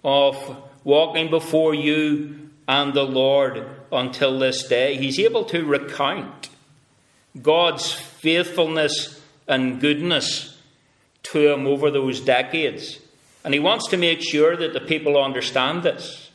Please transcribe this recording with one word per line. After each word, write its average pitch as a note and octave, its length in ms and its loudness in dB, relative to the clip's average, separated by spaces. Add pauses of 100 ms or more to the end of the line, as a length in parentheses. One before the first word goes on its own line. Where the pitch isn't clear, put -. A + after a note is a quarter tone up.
of C#3 540 2 (260)
walking D#3+ 460 4
before D#3+ 460 2
you D3+ 760 -2 (180)
and C#3 260 0
the C#3 120 2
Lord C3 640 0 (240)
until C3 480 0
this C3 240 0
day." C3 340 0
He's C3+ 220 -2
able A3 260 2
to E3+ 180 -4
recount C#3+ 880 -4 (920)
God's E3 500 2
faithfulness D#3+ 1300 -2 (260)
and C3 320 0
goodness D3 800 -2 (680)
to D3 280 4
him C3+ 160 -2
over C#3+ 240 2
those C3 280 0
decades. C3 800 -2 (440)
And D3+ 100 -2
he C#3+ 60 2
wants G3 300 0
to G3 80 0
make E3+ 240 0
sure D#3 340 2
that E3 180 -4
the - 60 -4
people D3 420 0
understand C3+ 600 -2
this. - 520 -6